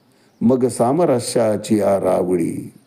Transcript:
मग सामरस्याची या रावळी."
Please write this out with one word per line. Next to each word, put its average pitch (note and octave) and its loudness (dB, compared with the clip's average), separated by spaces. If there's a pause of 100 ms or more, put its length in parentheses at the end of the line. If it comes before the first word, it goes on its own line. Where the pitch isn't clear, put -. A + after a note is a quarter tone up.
(400)
मग B2 2
सामरस्याची A#2 0
या G2 2
रावळी." F2+ -2 (140)